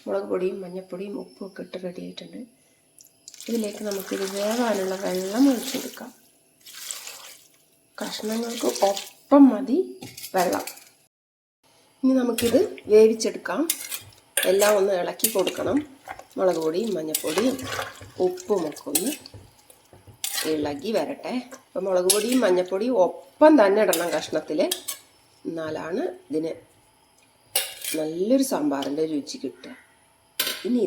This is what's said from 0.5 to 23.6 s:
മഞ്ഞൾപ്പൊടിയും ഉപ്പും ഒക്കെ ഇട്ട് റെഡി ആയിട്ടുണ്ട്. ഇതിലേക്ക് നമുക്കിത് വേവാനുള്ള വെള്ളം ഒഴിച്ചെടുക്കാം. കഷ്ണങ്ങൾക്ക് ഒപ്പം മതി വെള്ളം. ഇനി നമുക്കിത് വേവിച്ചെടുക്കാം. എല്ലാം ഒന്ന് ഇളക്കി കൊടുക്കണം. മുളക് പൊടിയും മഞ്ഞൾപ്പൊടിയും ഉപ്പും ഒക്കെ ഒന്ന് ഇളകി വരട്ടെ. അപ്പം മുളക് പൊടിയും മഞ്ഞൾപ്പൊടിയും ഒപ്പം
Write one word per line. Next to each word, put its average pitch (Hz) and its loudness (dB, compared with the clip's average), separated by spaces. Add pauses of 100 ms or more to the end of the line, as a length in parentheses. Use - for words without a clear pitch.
മഞ്ഞൾപ്പൊടിയും 185 -10 (100)
ഉപ്പും - -18
ഒക്കെ - -14
ഇട്ട് 185 -12
റെഡി 180 -10
ആയിട്ടുണ്ട്. 180 -14 (1080)
ഇതിലേക്ക് 214 -4
നമുക്കിത് 196 -6 (120)
വേവാനുള്ള 202 -2 (100)
വെള്ളം 190 0
ഒഴിച്ചെടുക്കാം. - -6 (1900)
കഷ്ണങ്ങൾക്ക് 233 -4 (200)
ഒപ്പം - 6
മതി 226 -2 (580)
വെള്ളം. 190 0 (1400)
ഇനി 262 6
നമുക്കിത് 240 2 (340)
വേവിച്ചെടുക്കാം. 214 4 (920)
എല്ലാം 202 4
ഒന്ന് 196 2
ഇളക്കി 175 -4
കൊടുക്കണം. 180 0 (600)
മുളക് 180 2
പൊടിയും 196 -2
മഞ്ഞൾപ്പൊടിയും 156 -2 (720)
ഉപ്പും 180 -2
ഒക്കെ - -14
ഒന്ന് 226 -2 (1400)
ഇളകി 147 -4
വരട്ടെ. 151 -6 (340)
അപ്പം 180 -6
മുളക് 180 2
പൊടിയും 233 2
മഞ്ഞൾപ്പൊടിയും 190 0 (100)
ഒപ്പം - 4 (100)